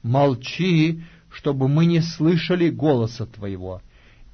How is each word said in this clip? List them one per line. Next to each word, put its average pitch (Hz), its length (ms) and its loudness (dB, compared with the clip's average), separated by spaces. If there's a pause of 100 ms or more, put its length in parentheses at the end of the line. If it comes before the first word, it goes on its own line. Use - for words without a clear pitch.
"Молчи, 156 1000 0 (280)
чтобы 135 380 -2
мы 160 180 4
не 170 160 2
слышали 170 680 0
голоса 117 560 0
твоего". 92 560 -12 (540)